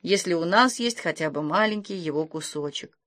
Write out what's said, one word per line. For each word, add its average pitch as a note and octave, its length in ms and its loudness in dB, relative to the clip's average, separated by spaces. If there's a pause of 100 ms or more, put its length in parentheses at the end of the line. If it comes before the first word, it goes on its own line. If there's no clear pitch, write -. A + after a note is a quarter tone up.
если F#3 320 0
у E3 120 0
нас A#3+ 340 4
есть A#3 200 -2
хотя D#3 320 -2
бы D3 100 -4
маленький G3+ 540 0
его D#3 300 -2
кусочек. D3+ 800 -8